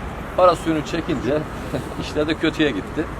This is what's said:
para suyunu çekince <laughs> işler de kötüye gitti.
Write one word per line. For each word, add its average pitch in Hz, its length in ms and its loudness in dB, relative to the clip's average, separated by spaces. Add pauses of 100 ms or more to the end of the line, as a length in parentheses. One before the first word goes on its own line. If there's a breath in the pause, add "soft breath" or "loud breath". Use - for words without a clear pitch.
(380)
para 180 180 8
suyunu 156 300 0
çekince 147 520 0 (320)
<laughs> - 320 -4
işler 151 260 0
de 160 60 0
kötüye 151 380 2
gitti. - 340 -4 (140)